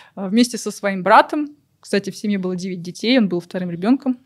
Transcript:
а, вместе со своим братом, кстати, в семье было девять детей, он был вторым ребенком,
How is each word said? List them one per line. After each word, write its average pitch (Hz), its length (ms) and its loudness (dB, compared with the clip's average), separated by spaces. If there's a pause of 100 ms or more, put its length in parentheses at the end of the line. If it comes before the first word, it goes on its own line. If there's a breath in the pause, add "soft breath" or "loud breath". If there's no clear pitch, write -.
(160 loud breath)
а, 190 140 -8
вместе 233 280 2
со 208 140 -8
своим 190 320 -4
братом, 285 440 4 (320)
кстати, 196 320 -4
в - 60 -12
семье 208 220 -2
было 185 160 -4
девять 180 260 -8
детей, 214 380 0
он 202 100 2
был 175 120 -2
вторым 180 300 -8
ребенком, 240 540 0